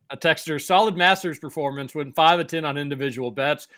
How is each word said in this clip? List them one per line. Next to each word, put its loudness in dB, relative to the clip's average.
A -12
texter, 0
"Solid 2
Masters 2
performance, -8
win -8
five 6
of -2
ten -4
on -4
individual -6
bets. -2